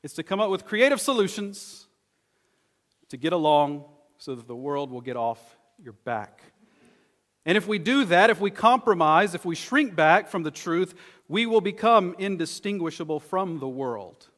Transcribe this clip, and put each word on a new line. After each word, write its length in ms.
It's 120
to 80
come 160
up 100
with 160
creative 360
solutions 840
to 80
get 160
along 500
so 180
that 120
the 80
world 340
will 120
get 160
off 400
your 160
back. 480
And 120
if 100
we 120
do 260
that, 240
if 100
we 120
compromise, 840
if 100
we 100
shrink 400
back 340
from 140
the 80
truth, 420
we 200
will 120
become 600
indistinguishable 1000
from 400
the 80
world 600